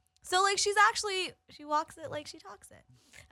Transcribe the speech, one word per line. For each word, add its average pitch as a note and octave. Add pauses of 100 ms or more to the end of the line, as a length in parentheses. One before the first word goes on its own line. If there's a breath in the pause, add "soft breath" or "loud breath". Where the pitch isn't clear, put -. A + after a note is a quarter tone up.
(240)
So, F#4
like, G4
she's G4+ (140)
actually, G4 (180)
she -
walks D4+
it D#4+
like D4+
she E4
talks G4+
it. - (480 loud breath)